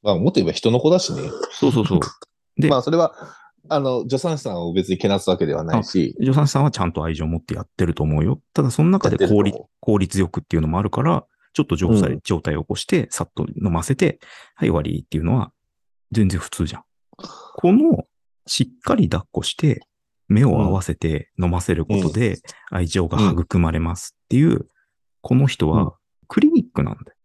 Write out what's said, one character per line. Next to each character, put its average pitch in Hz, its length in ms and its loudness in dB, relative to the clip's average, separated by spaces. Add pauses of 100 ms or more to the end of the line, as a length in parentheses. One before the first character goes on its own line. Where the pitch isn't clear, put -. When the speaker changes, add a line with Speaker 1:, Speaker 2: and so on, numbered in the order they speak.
Speaker 1:
ま 104 100 0
あ、 - 40 4
も 101 140 2
っ - 20 -12
と - 80 2
言 90 40 2
え - 20 0
ば 82 60 -2
人 113 200 0
の 120 80 2
子 151 100 2
だ 185 80 4
し - 140 -4
ね。 139 100 -8 (300)
Speaker 2:
そ - 160 0
う 123 40 2
そ 113 100 2
う - 40 0
そ 95 100 0
う。 78 40 4 (560)
で、 147 120 2
Speaker 1:
ま 139 100 2
あ、 123 40 -2
そ 147 80 -4
れ 165 60 0
は、 165 180 0 (540)
あ 151 100 0
の、 127 240 -2
助 131 160 -4
産 160 200 -4
師 - 40 -12
さ 117 80 -8
ん 92 60 -6
を 85 160 -6
別 90 160 0
に 92 100 -2
け - 80 -2
な 98 140 2
す - 100 -2
わ 90 60 2
け 82 100 0
で 76 80 -2
は 80 80 -4
な 82 160 -2
い 107 60 -2
し。 - 360 -2
Speaker 2:
あ、 - 40 0
助 131 100 2
産 147 140 4
師 - 40 -2
さ - 60 0
ん 139 60 2
は 147 80 0
ち - 80 -8
ゃ 92 40 0
ん 82 80 -2
と 78 120 -4
愛 82 100 -4
情 80 120 -4
を - 20 -2
持 80 100 -2
っ - 20 -4
て - 140 -10
や 87 80 -8
っ - 140 -14
て 92 100 0
る 82 80 0
と - 80 -4
思 76 160 0
う 76 60 2
よ。 131 160 0 (140)
た 147 100 2
だ 123 80 0
そ 151 100 2
の 170 80 6
中 190 180 2
で - 100 0
効 98 60 2
率、 175 100 4
Speaker 1:
や - 20 6
っ 104 80 6
て 101 60 2
る - 20 -8
と - 60 -10
思 - 80 -16
う。 - 20 -20 (100)
Speaker 2:
効 107 200 0
率 95 200 -2
よ 92 100 2
く - 120 -6
っ - 20 -18
て - 140 -4
い - 20 2
う 78 40 2
の 78 60 0
も 85 120 -2
あ - 20 -2
る 104 80 -2
か - 120 -4
ら、 165 240 0 (260)
ち - 80 -2
ょ - 20 2
っ - 40 0
と 85 100 -2
状 95 240 -2
態、 - 140 0
Speaker 1:
う - 20 -8
ん。 73 80 -10
Speaker 2:
状 85 160 -2
態 76 160 -4
を 78 60 -6
起 - 40 -10
こ - 80 -6
し - 120 -10
て、 165 240 0
さ - 120 -6
っ - 100 -8
と - 140 -6 (180)
飲 90 80 0
ま 82 120 -2
せ 135 100 -2
て、 - 240 0 (380)
「は - 80 -4
い、 117 60 2
終 - 0 -
わ 82 120 0
り」 82 240 -6
っ - 20 -20
て - 80 -6
い 76 40 0
う 80 40 -6
の 85 120 2
は - 160 -4 (580)
全 104 180 2
然 90 120 -2
普 - 100 -14
通 - 160 -4
じ - 80 -10
ゃ - 60 -18
ん。 - 20 -20 (760)
こ 175 160 2
の、 311 340 4 (440)
し - 120 -2
っ - 180 -6
か - 140 0
り 185 160 2
抱 - 160 -2
っ - 40 -20
こ - 120 -6
し - 120 -6
て、 - 280 0 (440)
目 110 200 4
を 73 160 2
合 - 80 2
わ 95 100 0
せ 82 140 -4
て - 440 -4
飲 90 120 0
ま 87 100 -2
せ 87 140 0
る 80 100 -2
こ 104 140 0
と 87 120 0
で、 110 180 0
Speaker 1:
う - 20 0
ん。 - 20 -4
う - 40 -6
ん。 - 40 -18 (300)
Speaker 2:
愛 90 160 -2
情 85 200 0
が 98 240 2
育 85 280 -2
ま 82 140 2
れ 82 60 0
ま 82 160 -2
す - 300 -14
っ - 40 -20
て 120 100 2
い 147 60 6
う、 165 40 4
Speaker 1:
う - 60 2
ん。 - 120 -4 (540)
Speaker 2:
こ - 140 0
の 139 120 4
人 80 220 0
は 78 260 2 (340)
ク - 120 0
リ 302 100 6
ニ 320 120 4
ッ - 100 -4
ク - 100 -2
な - 100 -2
ん - 20 -10 (100)
だ - 60 -20
よ。 - 140 -20